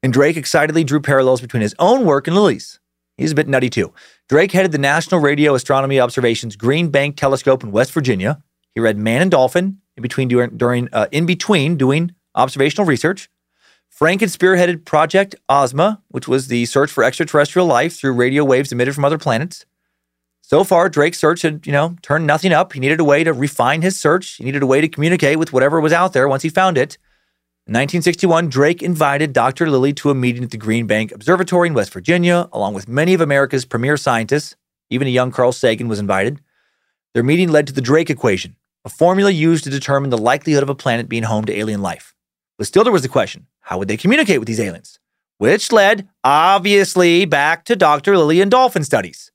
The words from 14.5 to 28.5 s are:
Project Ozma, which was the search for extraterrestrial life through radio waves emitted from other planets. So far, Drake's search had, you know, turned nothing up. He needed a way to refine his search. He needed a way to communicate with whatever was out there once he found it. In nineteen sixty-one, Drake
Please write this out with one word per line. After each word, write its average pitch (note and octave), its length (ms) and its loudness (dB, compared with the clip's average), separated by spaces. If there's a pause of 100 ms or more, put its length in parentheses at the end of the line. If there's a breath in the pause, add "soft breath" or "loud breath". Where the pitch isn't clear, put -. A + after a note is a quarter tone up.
Project F#3 500 0 (140)
Ozma, C#3+ 580 0
which C3 200 -10
was C3 200 0
the A#2+ 180 -2
search C#3 240 0
for C#3 140 0
extraterrestrial D3+ 640 0
life D3 300 0
through C3+ 160 -2
radio B2+ 300 2
waves C3+ 280 2
emitted B2+ 240 -2
from C#3+ 100 -2
other D3+ 120 0
planets. D3 480 -4 (760)
So D#3 220 2
far, F#3 260 2
Drake's D3 300 0
search E3 240 0
had, D#3 240 -4
you C#3+ 40 -4
know, D#3 300 0
turned D#3 240 -2
nothing D#3 260 2
up. E3+ 220 2
He C#3 60 -12
needed C#3+ 200 0
a E3 60 4
way C#3+ 180 4
to D#3+ 80 0
refine C#3 500 -2
his F#3 180 -2
search. E3+ 360 0
He - 100 -14
needed C#3 180 -2
a - 20 0
way C3 160 4
to D#3+ 60 0
communicate D#3 500 0
with D#3+ 160 -4
whatever C#3+ 260 2
was D3+ 140 2
out F3 200 0
there C3 140 2
once C3+ 140 -2
he D#3+ 80 -4
found F#3 280 2
it. C3+ 200 -2 (680)
In G#2+ 60 -8
nineteen C#3 280 -2
sixty-one, E3+ 480 0
Drake D3 320 0